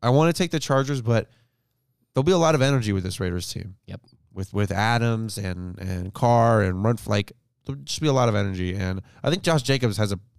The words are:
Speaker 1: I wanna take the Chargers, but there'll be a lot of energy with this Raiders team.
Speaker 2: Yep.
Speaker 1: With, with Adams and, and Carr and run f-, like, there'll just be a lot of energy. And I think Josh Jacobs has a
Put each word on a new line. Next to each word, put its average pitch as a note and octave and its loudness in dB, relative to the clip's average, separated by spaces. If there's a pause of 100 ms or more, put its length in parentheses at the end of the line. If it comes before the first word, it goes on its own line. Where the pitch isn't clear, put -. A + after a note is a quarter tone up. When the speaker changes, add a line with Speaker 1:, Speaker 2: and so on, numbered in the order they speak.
Speaker 1:
I A#2 0
wanna D3+ 4
take E3+ -2
the E3 -2
Chargers, C3+ 0
but A2+ 0 (840)
there'll C3+ 2
be F3 4
a F#3 4
lot D#3+ 4
of C3 2
energy B2+ 2
with F#2+ 0
this F2+ -6
Raiders F2+ -4
team. F#2 -12
Speaker 2:
Yep. G2 -14 (320)
Speaker 1:
With, F#2 -10
with G2+ 0
Adams A2+ 0
and, F2+ -8
and F#2 -6
Carr A#2 4
and F#2 0
run A2+ 2
f-, - -12
like, G#2 -2 (340)
there'll C#3 -10
just - -8
be D#3 0
a C#3 2
lot B2 4
of G#2+ 0
energy. F#2 -2
And F#2+ -4 (200)
I - 0
think F3+ -2
Josh D#3+ 2
Jacobs B2 0
has G#2 0
a F#2 -6 (180)